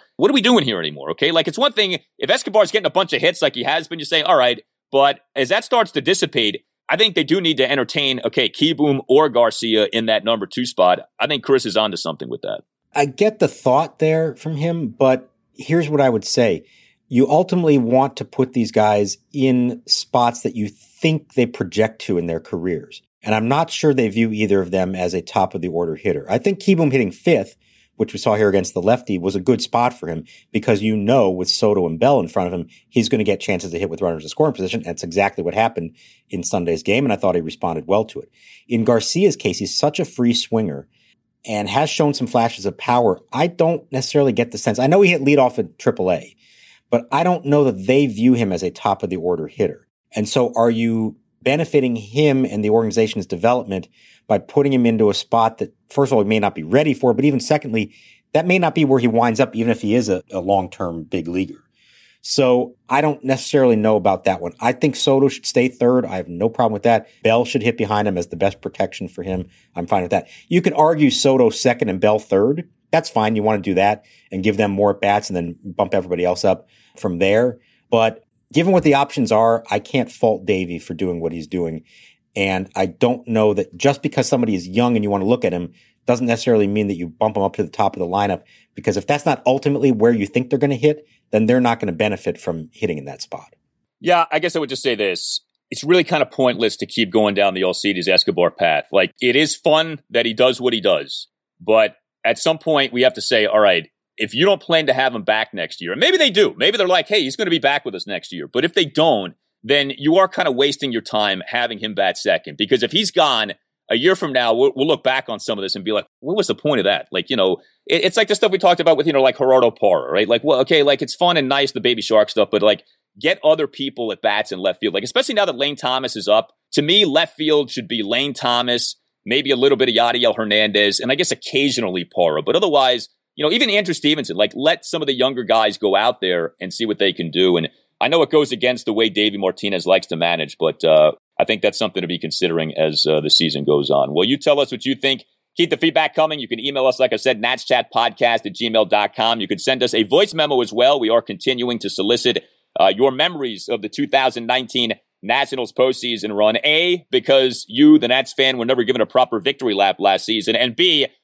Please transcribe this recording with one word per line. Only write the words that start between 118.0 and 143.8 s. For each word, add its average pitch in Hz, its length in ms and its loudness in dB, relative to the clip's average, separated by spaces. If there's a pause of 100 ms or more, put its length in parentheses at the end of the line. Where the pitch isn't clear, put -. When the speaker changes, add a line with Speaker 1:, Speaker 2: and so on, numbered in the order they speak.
Speaker 1:
it's 180 120 0
like 220 120 2
the 208 80 0
stuff 202 160 2
we 190 60 -2
talked 175 200 4
about 160 180 4
with, 151 120 -2
you 156 40 0
know, 139 80 2
like, 131 180 2
Gerardo 127 340 4
Parra, 76 400 0
right? 95 160 2
Like, 120 160 0
well, 139 160 2
okay, 147 240 2
like, 143 180 2
it's 135 120 -8
fun 175 220 0
and 135 120 -2
nice, 139 240 0
the 123 80 -8
Baby 117 200 0
Shark 107 300 2
stuff, 104 220 0
but, 104 100 2
like, 104 220 2 (340)
get 151 240 -2
other 156 240 2
people 123 460 -8
at 92 100 -10
bats 107 300 -2
in 92 80 -10
left 92 180 -2
field. 101 160 -2
Like, 101 80 -2
especially 247 320 -2
now 202 100 2
that 151 120 -4
Lane 143 180 -2
Thomas 131 400 -6
is 101 140 -8
up, 110 240 2 (220)
to 147 80 2
me, 190 220 2
left 156 300 -2
field 151 340 0
should 113 200 -10
be 110 160 -4
Lane 127 280 -4
Thomas, 120 600 -2 (320)
maybe 139 240 -2
a 131 60 2
little 135 200 4
bit 127 120 0
of 117 80 -2
Yadiel 120 400 2
Hernandez, 104 640 0
and 120 100 -4
I 139 60 0
guess 139 160 -2
occasionally 117 720 -4
Parra, 80 380 0
but 78 120 0
otherwise, 143 540 2 (260)
you 147 100 -6
know, 156 60 2
even 233 200 0
Andrew 196 220 0
Stevenson, 147 440 -2
like, 107 180 0
let 160 300 -2
some 160 180 -6
of 143 40 -4
the 139 80 -2
younger 127 280 -2
guys 110 360 0
go 98 180 2
out 113 240 0
there 87 400 -2
and 95 120 -10
see 117 140 -6
what 104 140 -2
they 95 120 2
can 82 200 -6
do. 90 240 4
And 80 120 -2 (320)
I 123 60 2
know 160 160 2
it 135 80 0
goes 147 220 2
against 123 340 -2
the 113 60 -2
way 113 160 2
Davey 104 280 0
Martinez 95 480 -4
likes 92 220 2
to 85 100 -6
manage, 80 420 -2
but, 80 260 -2
uh, 78 280 6 (260)
I - 60 4
think 107 180 -2
that's 104 160 0
something 95 240 -4
to 90 40 -6
be 85 120 -6
considering 82 580 -2
as, 76 300 0
uh, 76 160 2
the 76 80 -2
season 73 340 2
goes 71 240 2